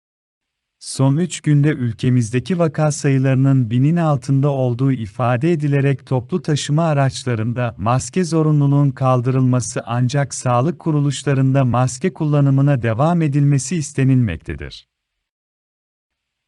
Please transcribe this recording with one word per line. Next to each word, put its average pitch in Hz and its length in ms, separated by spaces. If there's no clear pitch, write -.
son 139 380
üç 175 240
günde 147 280
ülkemizdeki 123 880
vaka 156 320
sayılarının 135 800
binin 135 260
altında 143 540
olduğu 131 420
ifade 123 600
edilerek 143 540
toplu 131 360
taşıma 151 420
araçlarında 123 960
maske 127 460
zorunluluğun 147 680
kaldırılması 127 920
ancak 127 480
sağlık 127 460
kuruluşlarında 139 840
maske 127 480
kullanımına 143 680
devam 139 400
edilmesi 143 540
istenilmektedir. 117 1120